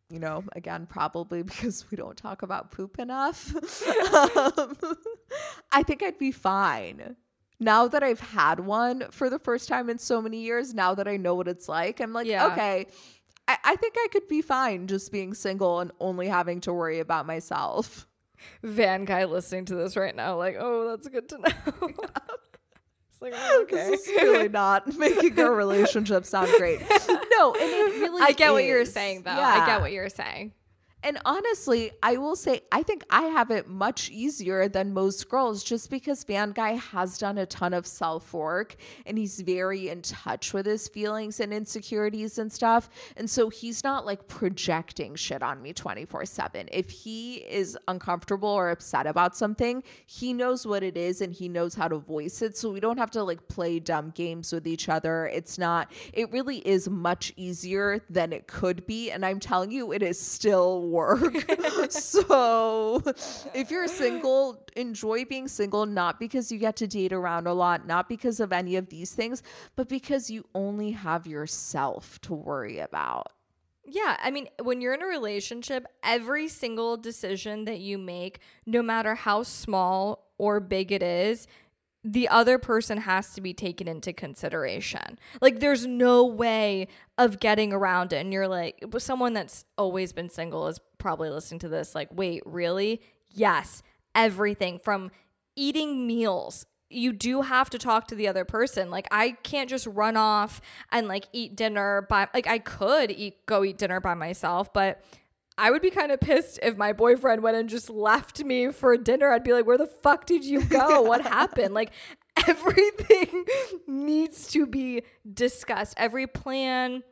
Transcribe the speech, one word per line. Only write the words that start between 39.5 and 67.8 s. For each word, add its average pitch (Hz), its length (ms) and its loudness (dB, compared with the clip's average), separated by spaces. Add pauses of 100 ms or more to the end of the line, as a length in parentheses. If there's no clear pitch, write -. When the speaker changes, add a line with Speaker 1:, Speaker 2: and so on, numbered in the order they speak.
Speaker 1:
in 170 120 -10
touch - 520 -8
with 196 120 -4
his 214 220 -2
feelings 214 540 -6
and 208 120 -4
insecurities 214 840 -4
and 220 160 -6
stuff. 233 360 4 (280)
And 226 120 -6
so 226 200 4
he's 233 340 -8
not, 277 220 -2
like, 202 240 -6
projecting 165 840 -4
shit - 280 -6
on 135 180 -4
me 143 120 -14
twenty-four - 520 -8
seven. - 460 -8
If 185 180 -4
he 226 460 -12 (140)
is 185 280 -4 (120)
uncomfortable 185 580 -4
or 196 220 0
upset 151 360 -4
about 175 300 2
something, 240 480 -2 (220)
he - 260 -8
knows 247 340 0
what 202 180 -2
it 185 120 -4
is 175 240 -2
and 185 140 -4
he 180 160 -8
knows 175 260 -2
how 170 140 -2
to 160 80 -2
voice 156 440 -6
it. 220 140 -4
So 226 160 -4
we 196 80 -8
don't 226 180 0
have 226 140 -2
to, 220 140 -4
like, 170 240 -6
play 170 320 -4
dumb 160 300 -4
games 170 420 -6
with 160 120 -6
each 165 220 -4
other. 160 400 -2
It's - 300 -6
not, 170 340 0 (220)
it 226 180 -2
really 254 340 -4
is 190 220 2
much 175 480 -2
easier 185 760 -4
than 170 220 0
it - 160 -10
could 180 400 -2
be. 226 240 -6
And 190 140 -4
I'm 196 160 -2
telling 190 280 0
you, 240 220 -6
it 208 100 -2
is 175 160 0
still 180 760 2
work. - 0 -
<laughs> 269 960 2
So 233 1120 4 (520)
if 262 180 -6
you're 349 160 -2
single, 269 760 0 (120)
enjoy 226 500 -4
being 262 220 -8
single, 208 400 -2
not 180 320 -2
because 233 320 -4
you 220 80 -6
get 220 180 0
to 220 100 -2
date 185 240 -2
around 175 360 -2
a 175 60 0
lot, 175 340 2